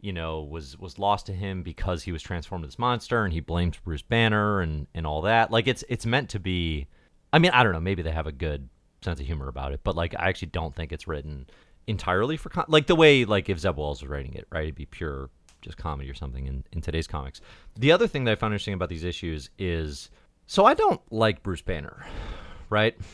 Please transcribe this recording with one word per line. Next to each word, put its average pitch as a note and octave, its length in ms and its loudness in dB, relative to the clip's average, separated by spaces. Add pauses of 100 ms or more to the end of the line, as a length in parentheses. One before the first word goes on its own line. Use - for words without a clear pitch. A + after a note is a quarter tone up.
you G2 120 -8
know, D#2+ 300 -6
was, D2+ 360 -12
was E2+ 200 -14
lost G2 280 0
to G2 60 -8
him F#2+ 320 -4
because F2 400 -4
he F2+ 80 -4
was D#2+ 100 -6
transformed F2 420 -6
into C#2+ 80 -12
this - 60 -14
monster, A#2+ 460 0
and F2 80 0
he E2 80 -2
blames E2+ 380 -2
Bruce D#2 240 -8
Banner G#2+ 580 2
and, D#2 340 -2
and D#2+ 140 -4
all D2+ 140 -2
that. A2 280 4
Like, A2+ 160 4
it's, B2+ 220 0
it's A#2+ 180 -4
meant B2 240 0
to G#2+ 80 -6
be E2 480 -2 (460)
I D#3+ 60 8
mean, F3 140 6
I B2 100 8
don't G#2 100 6
know, D#2+ 80 -2
maybe F2+ 220 0
they D#2+ 100 -2
have D#2 140 -2
a D#2 60 -6
good C#2+ 360 -6 (340)
sense D#2+ 180 -4
of C2 60 -6
humor C#2+ 220 -4
about C2+ 240 -6
it, C2+ 120 -6
but, E2+ 120 0
like, E2+ 220 -2
I F2+ 100 2
actually F2+ 200 -2
don't D#2+ 260 -6
think D#2+ 180 -8
it's - 140 -10
written D2 400 -8 (400)
entirely G#2+ 500 0
for - 140 -12
com-, F3 180 -4
like, D#3 180 8
the F3+ 100 6
way, D3 280 10
like, G2+ 240 2
if F#2 100 0
Zeb F2 200 2
Wells D2 240 -4
was C2+ 80 -12
writing C#2 240 -6
it, - 160 -14
right, D#2+ 140 -2
it'd D2+ 100 -6
be D#2 120 -12
pure C#2 440 -8 (320)
just - 140 -14
comedy C#2 340 -6
or C2+ 40 -10
something C2 320 -8
in, C2 260 -6
in E2 80 -4
today's D#2 260 -2
comics. C#2 340 -8 (360)
The C3+ 160 6
other G#3+ 140 6
thing C#3 180 -2
that A2+ 80 4
I - 20 4
found G#2+ 200 -2
interesting G2+ 200 -4
about F2 140 -2
these E2 160 -6
issues E2 540 -6
is, E2 520 -4 (360)
so G3 180 4
I C#4 100 8
don't G#4+ 260 2 (100)
like A2 320 2
Bruce F#2 200 -6
Banner, - 420 -8 (680)
right? G#2+ 260 4 (180)